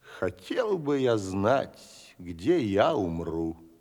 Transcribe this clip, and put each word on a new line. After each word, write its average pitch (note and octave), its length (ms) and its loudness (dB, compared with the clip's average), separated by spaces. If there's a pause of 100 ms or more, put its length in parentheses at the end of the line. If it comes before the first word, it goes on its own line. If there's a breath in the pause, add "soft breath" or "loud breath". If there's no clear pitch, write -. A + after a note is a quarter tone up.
Хотел - 760 -4
бы C#3+ 220 0
я B2 180 4
знать, G2+ 1000 -2
где F2+ 440 -2
я A2 320 4
умру E2 640 -2 (240)